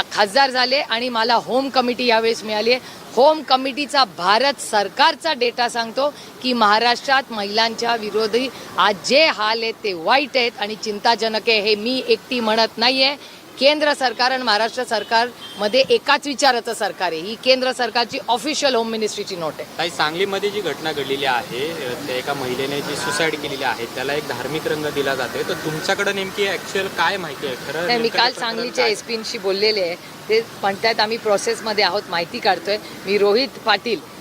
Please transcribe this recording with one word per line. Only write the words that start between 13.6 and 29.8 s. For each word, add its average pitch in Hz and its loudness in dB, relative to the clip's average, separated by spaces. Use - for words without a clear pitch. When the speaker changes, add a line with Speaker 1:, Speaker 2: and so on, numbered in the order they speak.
Speaker 1:
केंद्र 294 4
सरकार 247 0
आणि 262 0
महाराष्ट्र 226 0
सरकारमध्ये 226 0
एकाच 277 2
विचाराचं 240 2
सरकार 185 -2
आहे. 160 -4
ही 208 -8
केंद्र 254 4
सरकारची 240 -2
ऑफिशियल 254 0
होम 226 2
मिनिस्ट्रीची 208 -4
नोट 160 -4
आहे. - -10
Speaker 2:
ताई, 175 -2
सांगलीमध्ये 185 0
जी 202 -4
घटना 160 -4
घडलेली 139 -2
आहे, 127 -2
अ, 147 -6
त्या 131 -4
एका 127 -4
महिलेने 135 -4
जी - -6
सुसाईड 156 -2
केलेली 139 -6
आहे, 117 -2
त्याला 127 -4
एक 147 -4
धार्मिक 135 -6
रंग 151 -2
दिला 139 -2
जातोय, 127 -4
तर 170 -6
तुमच्याकडे 185 -2
नेमकी 196 -4
ॲक्च्युअल 190 -4
काय 170 0
माहिती 151 -8
आहे? 127 -4
खरं 156 -6
Speaker 1:
नाही, 240 0
मी 233 0
Speaker 2:
नेमकं - 0
Speaker 1:
काल 233 4
Speaker 2:
ते 262 -4
प्रकरण 226 -6
Speaker 1:
सांगलीच्या 247 -2
Speaker 2:
काय? 226 2
Speaker 1:
एसपींशी 220 -6
बोललेले 196 0